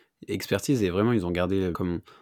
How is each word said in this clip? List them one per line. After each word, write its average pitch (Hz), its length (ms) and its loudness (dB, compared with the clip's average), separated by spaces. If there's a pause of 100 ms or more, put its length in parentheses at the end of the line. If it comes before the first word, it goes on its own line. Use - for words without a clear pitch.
(280)
expertise 104 560 0
et 92 60 4
vraiment, 101 220 2
ils 101 140 2
ont 87 60 -2
gardé, 90 320 2
euh, 90 80 0
comme 87 300 -4 (200)